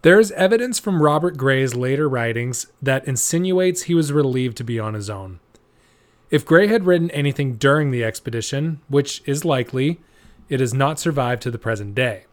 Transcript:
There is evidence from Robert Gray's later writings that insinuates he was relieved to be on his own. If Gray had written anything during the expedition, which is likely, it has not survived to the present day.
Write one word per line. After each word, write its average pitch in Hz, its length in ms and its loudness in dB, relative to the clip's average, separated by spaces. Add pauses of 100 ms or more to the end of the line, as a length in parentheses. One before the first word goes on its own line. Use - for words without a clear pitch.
There 180 160 8
is 208 140 4
evidence 226 440 0
from 180 240 0
Robert 156 360 2
Gray's 131 360 0
later 135 340 0
writings 120 600 -4 (160)
that 135 240 -2
insinuates 180 760 0
he 170 120 0
was 147 180 2
relieved 127 440 0
to 127 60 -10
be 117 160 -4
on 107 140 -4
his 104 160 -8
own. 95 300 -12 (920)
If 151 160 0
Gray 180 220 6
had 208 180 2
written 175 240 4
anything 143 460 -2
during 139 340 2
the 120 140 -2
expedition, 135 840 -6
which 139 380 -2
is 143 180 -4
likely, 135 560 -2 (500)
it 135 100 -2
has 123 120 0
not 139 280 0
survived 127 420 -2
to 123 80 -6
the 117 80 -8
present 101 380 -6
day. 120 380 -2